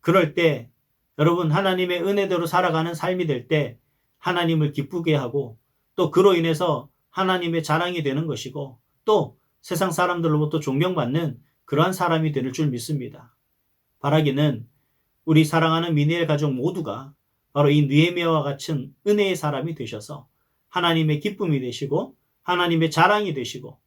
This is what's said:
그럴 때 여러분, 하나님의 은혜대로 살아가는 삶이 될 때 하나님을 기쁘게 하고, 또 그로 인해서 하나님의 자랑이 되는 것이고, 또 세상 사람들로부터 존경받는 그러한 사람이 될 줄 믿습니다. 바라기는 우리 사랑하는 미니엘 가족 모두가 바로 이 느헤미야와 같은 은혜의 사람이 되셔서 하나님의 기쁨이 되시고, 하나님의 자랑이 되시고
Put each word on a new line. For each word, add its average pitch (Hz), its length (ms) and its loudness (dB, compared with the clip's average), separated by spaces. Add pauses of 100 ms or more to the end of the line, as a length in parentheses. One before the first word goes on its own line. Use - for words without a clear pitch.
그럴 165 320 2
때 151 360 0 (500)
여러분, 165 320 2
하나님의 180 520 0
은혜대로 185 440 0
살아가는 170 460 0
삶이 180 340 -4
될 127 200 -4
때 143 300 -2 (400)
하나님을 165 540 0
기쁘게 160 440 -2
하고, 131 420 -4 (380)
또 165 140 0
그로 190 260 6
인해서 165 540 0 (220)
하나님의 175 500 0
자랑이 170 420 -2
되는 143 220 -2
것이고, 139 540 -10 (260)
또 214 320 2 (240)
세상 180 300 -2
사람들로부터 160 680 0
존경받는 147 800 -2 (260)
그러한 170 280 2
사람이 165 380 0
될 131 200 -2
줄 151 180 -2
믿습니다. 123 680 -8 (640)
바라기는 143 680 0 (580)
우리 156 200 6
사랑하는 165 480 0
미니엘 160 320 2
가족 147 280 0
모두가 139 600 -6 (400)
바로 147 160 4
이 147 160 4
느헤미야와 165 580 2
같은 143 500 -6 (140)
은혜의 202 280 2
사람이 156 400 -4
되셔서 120 520 -12 (420)
하나님의 165 500 0
기쁨이 185 400 -2
되시고, 139 560 -6 (260)
하나님의 170 480 0
자랑이 190 460 2
되시고 117 500 -10